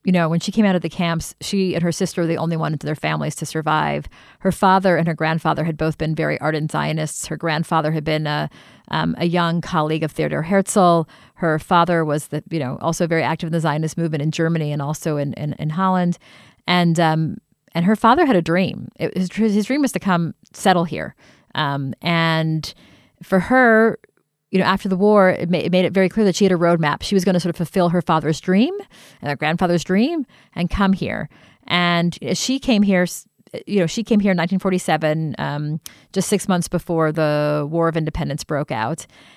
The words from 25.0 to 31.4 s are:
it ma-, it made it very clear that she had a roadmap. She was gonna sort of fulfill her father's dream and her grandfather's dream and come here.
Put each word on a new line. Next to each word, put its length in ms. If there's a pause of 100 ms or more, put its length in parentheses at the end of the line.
it 220
ma-, 80
it 120
made 140
it 80
very 160
clear 160
that 100
she 100
had 60
a 40
roadmap. 480
She 100
was 100
gonna 160
sort 120
of 60
fulfill 320
her 120
father's 380
dream 340 (480)
and 80
her 60
grandfather's 480
dream 420 (300)
and 120
come 260
here. 360 (380)